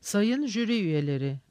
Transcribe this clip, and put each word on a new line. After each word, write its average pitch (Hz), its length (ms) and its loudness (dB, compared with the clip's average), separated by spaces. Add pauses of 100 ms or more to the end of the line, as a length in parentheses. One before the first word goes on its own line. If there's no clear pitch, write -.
Sayın 240 460 0
jüri 226 320 0
üyeleri, 143 600 0 (120)